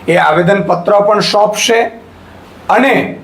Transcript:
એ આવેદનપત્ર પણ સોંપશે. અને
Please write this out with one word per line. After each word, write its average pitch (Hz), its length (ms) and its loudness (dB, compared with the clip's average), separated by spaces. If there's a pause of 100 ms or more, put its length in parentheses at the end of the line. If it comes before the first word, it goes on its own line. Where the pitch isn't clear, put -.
એ 170 100 2
આવેદનપત્ર 180 840 0
પણ 208 200 2
સોંપશે. 214 640 0 (880)
અને 233 540 0